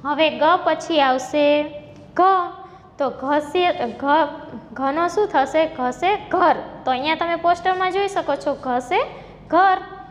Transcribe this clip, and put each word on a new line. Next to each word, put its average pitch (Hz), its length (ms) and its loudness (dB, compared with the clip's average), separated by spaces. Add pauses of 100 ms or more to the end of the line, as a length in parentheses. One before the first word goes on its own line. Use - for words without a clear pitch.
હવે 294 220 2 (160)
ગ - 20 4 (200)
પછી 320 360 0
આવશે 262 440 2 (720)
ઘ, 349 40 4 (760)
તો 277 80 -2 (140)
ઘસે, 294 420 0 (400)
ઘ, 277 40 -4 (680)
ઘનો 277 360 -2
શું 415 200 0
થશે? 311 340 0 (140)
ઘસે 254 340 -2 (180)
ઘર. 339 280 2 (280)
તો 254 60 -2
અહીંયા 285 300 -2
તમે 339 160 -2
પોસ્ટરમાં 359 560 0
જોઈ 392 160 -2
શકો 330 280 -2
છો, 285 180 -4
ઘસે 254 440 -2 (500)
ઘર. 370 300 4 (320)